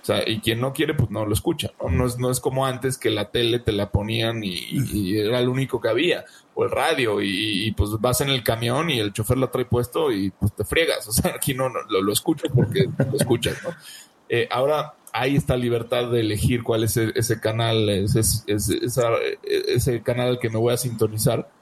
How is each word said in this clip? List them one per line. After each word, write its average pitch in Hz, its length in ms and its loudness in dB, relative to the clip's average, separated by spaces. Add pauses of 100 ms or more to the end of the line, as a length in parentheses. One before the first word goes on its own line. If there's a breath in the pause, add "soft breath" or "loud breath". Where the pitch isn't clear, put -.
O - 40 -20
sea, 104 240 0
y 110 100 -2
quien 113 220 0
no 131 100 -2
quiere, 151 220 -2
pues 131 160 0
no 107 160 -4
lo 104 80 -2
escucha, - 380 -2 (100)
¿no? - 80 -4
No 123 160 2
es, 120 140 -2
no 123 100 0
es 127 100 0
como 135 280 0
antes 127 320 -4
que 113 100 0
la 104 220 -2
tele 120 260 0
te 120 140 -2
la 101 180 0
ponían 113 540 0
y, 98 100 -4
y, 87 400 -4
y 101 240 0
era 110 240 2
lo 123 100 2
único 127 300 -2
que 117 80 0
había, 127 360 0 (280 loud breath)
o - 100 0
el 101 60 0
radio, 127 520 2
y, 101 460 0
y, 110 40 0
pues 104 180 0 (100)
vas 123 220 2
en 139 80 0
el 131 140 0
camión 120 480 0
y 123 80 2
el 104 140 -2
chofer 127 240 0
lo 131 120 0
trae 127 160 -2
puesto 131 460 0
y, 98 180 0
pues, - 240 0
te - 100 -4
friegas. - 440 0
O 104 40 -8
sea, 160 240 0
aquí 139 200 -2
no, 131 140 0
no, 104 100 -4 (100)
lo, 95 140 2
lo 104 100 2
escuchas 151 400 -2
porque - 320 4
<laughs> - 260 -2
lo - 60 -2
escuchas, 120 460 0
¿no? - 80 -6 (580 loud breath)
Eh, 117 220 0
ahora 147 420 0 (180)
hay 135 260 0
esta 131 200 2
libertad 120 540 0
de 120 80 4
elegir 110 420 2
cuál 113 220 0
es 113 140 0
e-, 113 180 2
ese 117 240 0
canal, 110 500 0
ese, 101 300 2
ese, 101 680 0
esa, 120 220 0 (360)
ese 120 600 0
canal 123 240 0
al 123 120 0
que 117 120 -2
me 110 80 -2
voy 120 140 2
a 123 40 0
sintonizar. 113 720 0 (120)